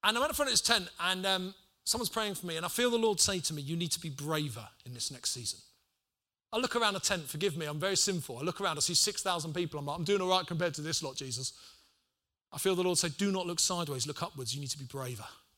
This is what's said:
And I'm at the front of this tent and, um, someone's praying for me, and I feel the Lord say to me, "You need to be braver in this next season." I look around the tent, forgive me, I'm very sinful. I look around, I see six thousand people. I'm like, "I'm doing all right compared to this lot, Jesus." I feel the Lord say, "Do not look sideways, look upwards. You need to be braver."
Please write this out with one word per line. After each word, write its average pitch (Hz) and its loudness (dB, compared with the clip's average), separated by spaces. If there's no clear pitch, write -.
And 214 4
I'm 247 4
at 277 2
the 262 -2
front 277 2
of - 2
this 214 4
tent 208 4
and, 185 0
um, 190 0
someone's 233 0
praying 208 0
for 180 -6
me, 165 -2
and 165 -2
I 175 0
feel 240 4
the 233 2
Lord 220 4
say 190 4
to - -2
me, 147 -4
"You 151 -4
need 170 0
to - -2
be 160 -6
braver 143 -4
in 123 -12
this 117 -4
next 131 -4
season." - -6
I 220 -2
look 247 0
around 214 4
the 190 -2
tent, 170 -2
forgive 160 0
me, 165 -4
I'm 147 -4
very 190 2
sinful. 156 0
I 131 -6
look 170 -2
around, 175 0
I 147 -2
see 175 2
six - 4
thousand 165 -2
people. 165 -2
I'm 143 -6
like, 147 -4
"I'm 175 -2
doing 196 4
all 185 2
right 185 6
compared 170 0
to 151 -6
this 160 -2
lot, 135 -6
Jesus." 131 -6
I 160 -10
feel 190 4
the 180 2
Lord 180 4
say, 175 2
"Do 196 2
not 190 0
look 170 -2
sideways, 147 0
look 151 -6
upwards. 131 -6
You 139 -6
need 139 -6
to - -6
be 139 -10
braver." 123 -8